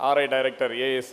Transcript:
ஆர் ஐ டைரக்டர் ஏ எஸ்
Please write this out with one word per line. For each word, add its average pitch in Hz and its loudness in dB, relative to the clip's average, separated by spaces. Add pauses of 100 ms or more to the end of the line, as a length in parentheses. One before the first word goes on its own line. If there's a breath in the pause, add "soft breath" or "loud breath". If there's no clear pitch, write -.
ஆர் 143 4
ஐ 139 2
டைரக்டர் 131 0 (120)
ஏ 131 0 (120)
எஸ் 123 -10